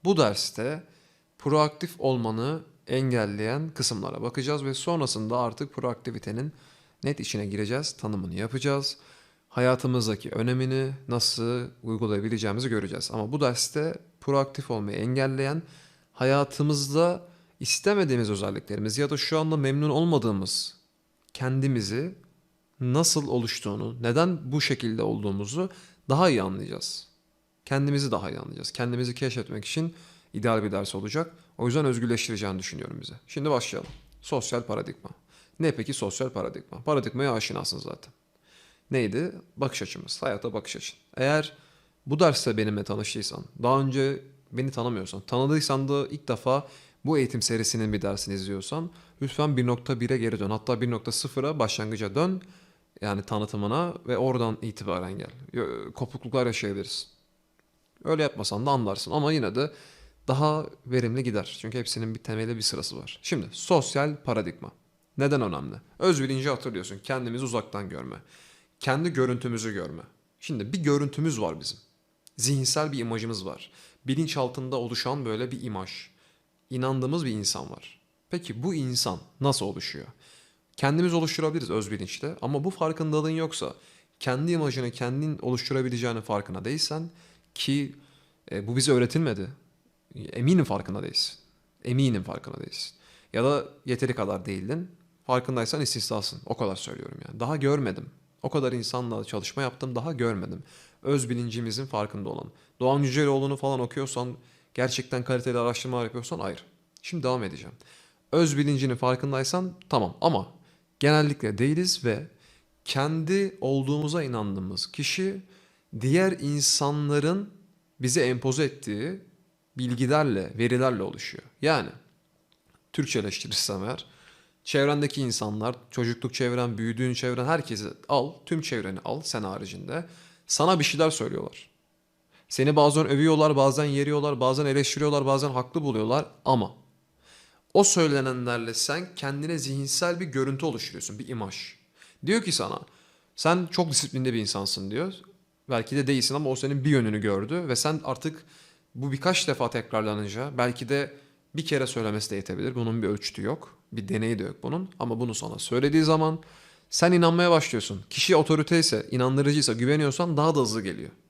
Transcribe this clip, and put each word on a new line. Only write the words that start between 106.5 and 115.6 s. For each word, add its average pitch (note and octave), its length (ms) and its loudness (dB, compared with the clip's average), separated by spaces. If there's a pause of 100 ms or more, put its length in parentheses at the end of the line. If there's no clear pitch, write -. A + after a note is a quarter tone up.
Şimdi E3+ 200 -6
devam B2+ 220 0
edeceğim. C#2+ 300 -10 (580)
Öz D3+ 260 6
bilincinin C3+ 380 4
farkındaysan C3+ 760 0 (160)
tamam G#2 320 2
ama C3 280 4 (520)
genellikle C#3+ 580 4
değiliz D#3 460 2
ve B2 220 0 (580)
kendi D#3+ 760 0
olduğumuza D3 600 0
inandığımız G2 720 -4
kişi F#3+ 500 -2 (580)